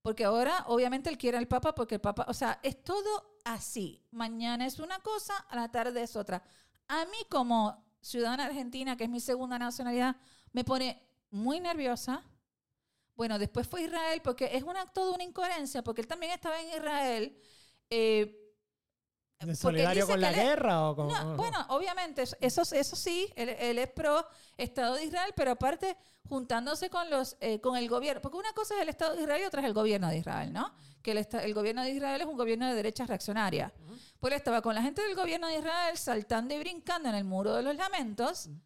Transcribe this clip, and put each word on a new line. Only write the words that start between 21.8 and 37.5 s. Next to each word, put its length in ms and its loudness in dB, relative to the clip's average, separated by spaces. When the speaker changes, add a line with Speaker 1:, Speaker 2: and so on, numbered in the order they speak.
Speaker 1:
eso, 180 -4
eso, 220 4
eso 200 2
sí, 380 0
él, 140 -4
él 320 0
es 80 0
pro 360 2
Estado 380 0
de 100 -2
Israel, 300 -2
pero 180 4
aparte 440 0
juntándose 600 -2
con 200 -2
los, 300 0
eh, 200 0
con 160 2
el 120 0
gobierno, 340 0
porque 160 -6
una 140 -4
cosa 240 -2
es 60 2
el 60 0
Estado 280 0
de 60 -2
Israel 200 2
y 40 0
otra 140 -2
es 60 0
el 80 0
gobierno 340 4
de 100 0
Israel, 340 -4
¿no? 200 -4
Que 80 -4
el 80 2
esta-, 240 -4
el 120 -2
gobierno 280 0
de 80 -2
Israel 300 -2
es 80 -2
un 80 -6
gobierno 320 0
de 60 0
derecha 300 -2
reaccionaria. 680 -2
Speaker 2:
Ujú. 120 -16
Speaker 1:
Pues 120 2
él 40 2
estaba 260 2
con 140 2
la 60 2
gente 200 0
del 140 0
gobierno 320 0
de 100 0
Israel 400 0
saltando 560 0
y 60 -2
brincando 480 -2
en 80 2
el 80 0
Muro 300 0